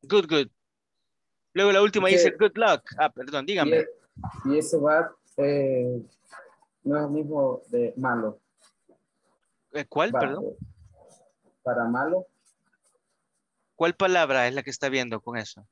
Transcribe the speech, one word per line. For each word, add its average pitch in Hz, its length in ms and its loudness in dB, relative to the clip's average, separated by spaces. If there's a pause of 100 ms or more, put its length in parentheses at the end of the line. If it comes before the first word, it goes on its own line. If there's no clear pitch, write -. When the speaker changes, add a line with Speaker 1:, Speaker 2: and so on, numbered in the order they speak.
Speaker 1:
Good, 185 220 2
good. 147 200 2 (1040)
Luego 202 180 4
la 196 100 6
última 208 260 2
Speaker 2:
Ese 180 220 6
Speaker 1:
dice, - 80 -6
"Good 208 200 2
luck". 208 260 2 (140)
Ah, 151 140 2
perdón, 135 340 -8
dígame. 160 320 2
Speaker 2:
y - 20 4
e-, 156 100 -4 (560)
y 143 120 2
ese 156 200 -2
bad, 151 300 2 (300)
eh, 135 640 -2 (840)
no 143 140 -2
es 151 60 -2
el 147 60 -6
mismo 147 600 -2
de 120 280 -2
malo. 120 420 -4 (1300)
Speaker 1:
Eh, 143 140 -6
¿cuál, 175 240 -2
Speaker 2:
Bad, 127 100 0
Speaker 1:
perdón? 143 240 -4
Speaker 2:
eh, - 120 -12 (1040)
para 120 220 -2
malo. 147 420 -2 (1500)
Speaker 1:
¿Cuál 170 200 0
palabra 156 520 2
es 123 60 -2
la 139 100 -6
que 143 60 -12
está 135 200 -4
viendo 123 320 -4
con 120 160 -10
eso? 104 340 -14